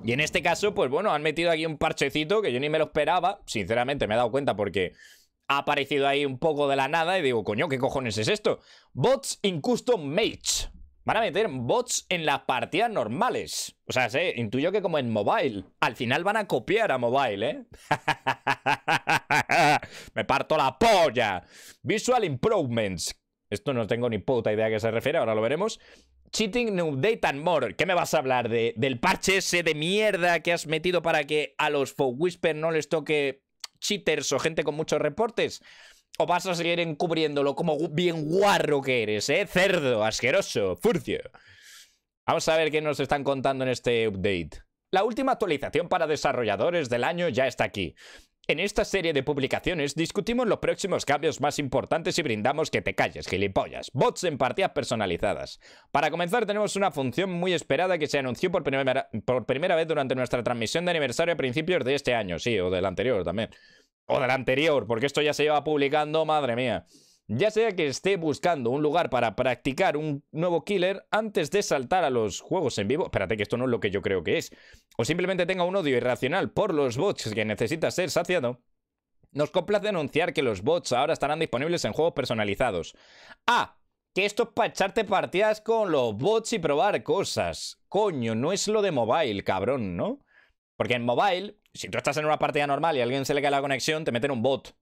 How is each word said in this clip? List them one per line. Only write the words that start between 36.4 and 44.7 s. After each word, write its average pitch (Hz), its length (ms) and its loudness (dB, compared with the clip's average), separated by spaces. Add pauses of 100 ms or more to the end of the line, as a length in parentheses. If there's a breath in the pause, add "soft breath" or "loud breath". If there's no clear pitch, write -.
a 180 80 -2
seguir 170 240 0
encubriéndolo 156 760 0
como 156 240 0
gu-, 151 160 -4
bien 165 320 0
guarro 160 560 2
que 127 220 0
eres, 104 260 -2
eh? 180 160 2
Cerdo, 165 580 2
asqueroso, 110 720 0
furcio. 143 440 0 (1080 loud breath)
Vamos - 220 0
a 160 100 4
ver 156 140 2
qué 151 100 0
nos 151 180 -2
están 143 240 0
contando 135 420 0
en 131 40 0
este 117 380 0
update. 92 560 -2 (260)